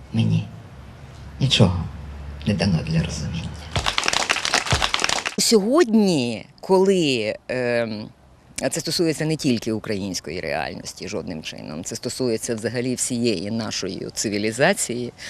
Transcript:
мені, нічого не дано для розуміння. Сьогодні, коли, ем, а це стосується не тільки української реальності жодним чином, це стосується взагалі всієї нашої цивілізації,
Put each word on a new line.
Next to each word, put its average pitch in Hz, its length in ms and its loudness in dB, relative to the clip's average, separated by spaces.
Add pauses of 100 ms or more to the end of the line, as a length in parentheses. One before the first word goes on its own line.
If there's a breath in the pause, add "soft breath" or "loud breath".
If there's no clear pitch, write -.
(120)
мені, 110 340 2 (920)
нічого 92 440 6 (640)
не 208 80 4
дано 98 320 4
для 117 160 2
розуміння. - 460 -4 (1900)
Сьогодні, 202 1080 4 (140)
коли, 175 760 4 (120)
ем, 120 600 -2 (540)
а 131 60 2
це 165 120 -6
стосується 160 440 0
не 156 120 0
тільки 120 360 0
української 95 680 -4
реальності 78 680 -6
жодним 90 340 -8
чином, 71 420 -10
це 120 120 -8
стосується 120 580 -2
взагалі 120 400 -2
всієї 113 560 0
нашої 104 640 -6
цивілізації, 117 1000 0 (180 loud breath)